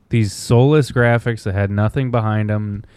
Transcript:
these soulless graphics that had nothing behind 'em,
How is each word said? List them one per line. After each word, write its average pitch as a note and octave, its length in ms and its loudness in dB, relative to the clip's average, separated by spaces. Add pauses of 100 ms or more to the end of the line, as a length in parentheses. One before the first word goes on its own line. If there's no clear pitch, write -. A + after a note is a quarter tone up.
(100)
these A2 240 0
soulless C3 580 2
graphics A#2+ 520 0
that G2 100 -4
had G2+ 160 0
nothing G#2+ 400 -2
behind G#2+ 400 -2
'em, G#2 340 -6 (120)